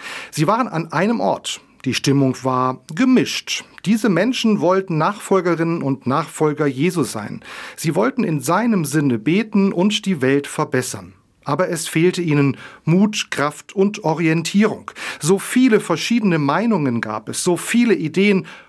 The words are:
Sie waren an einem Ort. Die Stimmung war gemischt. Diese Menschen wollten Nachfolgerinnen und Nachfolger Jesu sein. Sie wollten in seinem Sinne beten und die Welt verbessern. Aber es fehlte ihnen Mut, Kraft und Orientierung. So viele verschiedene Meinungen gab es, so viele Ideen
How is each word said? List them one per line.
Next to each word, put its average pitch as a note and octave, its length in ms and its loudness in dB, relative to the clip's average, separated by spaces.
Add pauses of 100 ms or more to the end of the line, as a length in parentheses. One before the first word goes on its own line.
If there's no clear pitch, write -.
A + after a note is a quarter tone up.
(300)
Sie D#3 180 0
waren A3+ 200 2
an D#3+ 240 -6
einem G3+ 300 0
Ort. - 400 -4 (240)
Die B2+ 80 0
Stimmung C#3 500 2
war B2+ 380 0 (120)
gemischt. A#3+ 720 0 (220)
Diese A3 240 2
Menschen G#3 500 2
wollten F#3 380 0
Nachfolgerinnen E3+ 880 0
und C3+ 220 -4
Nachfolger D3+ 640 0
Jesu D3 360 0
sein. G#2+ 360 -8 (380)
Sie D3+ 180 -2
wollten A3+ 300 0
in D3+ 160 -2
seinem F#3+ 420 0
Sinne C#3+ 340 0
beten G3 540 0
und G#3 340 0
die F3+ 160 -2
Welt C#3 260 2
verbessern. A#2+ 680 -4 (300)
Aber E3 260 -2
es E3 180 -6
fehlte F3 340 2
ihnen C#3+ 360 2 (260)
Mut, G3 480 2
Kraft - 420 -4
und G3+ 300 0
Orientierung. D#3+ 880 0 (280)
So F#3 200 2
viele B3 400 4
verschiedene G3 580 0
Meinungen D3+ 640 0
gab G#2+ 280 -6
es, - 140 -6
so F3 140 2
viele A#3 380 2
Ideen F#3+ 500 0 (240)